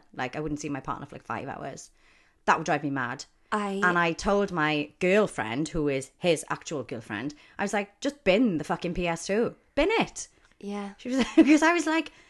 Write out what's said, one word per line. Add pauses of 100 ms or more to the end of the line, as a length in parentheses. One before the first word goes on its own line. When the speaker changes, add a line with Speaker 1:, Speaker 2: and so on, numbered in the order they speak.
(160)
Speaker 1:
like,
I
wouldn't
see
my
partner
for,
like,
five
hours." (540)
That
would
drive
me
mad. (260)
Speaker 2:
I
Speaker 1:
And
I
told
my
girlfriend,
who
is
his
actual
girlfriend, (240)
I
was
like,
"Just
bin
the
fucking
P
S
two. (200)
Bin (100)
it." (320)
Speaker 2:
Yeah.
Speaker 1:
She
was
<laughs>
because
I
was
like, (160)